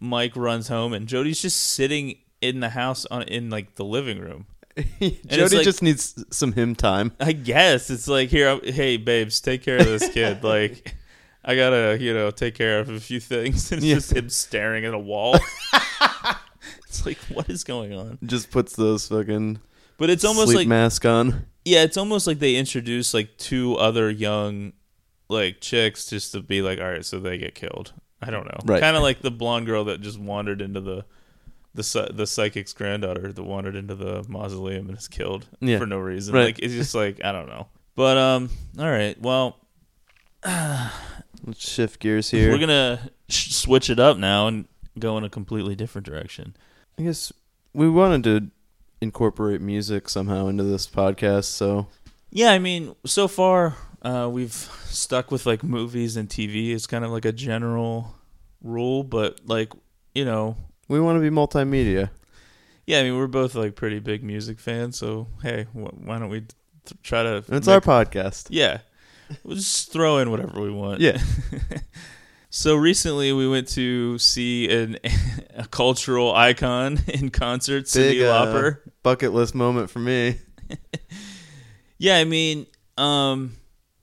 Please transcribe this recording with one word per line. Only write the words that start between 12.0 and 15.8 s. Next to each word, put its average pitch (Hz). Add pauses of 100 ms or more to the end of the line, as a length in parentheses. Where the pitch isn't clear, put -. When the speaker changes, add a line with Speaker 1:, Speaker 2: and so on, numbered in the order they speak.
Speaker 1:
know, 107
take 110
care 110
of -
a 110
few 117
things." 123
<laughs> -
And 170
it's 147
Speaker 2:
Yeah. 151
Speaker 1:
just 147
him 127
staring 110
at 113
a 107
wall. 101 (340)
<laughs> - (1040)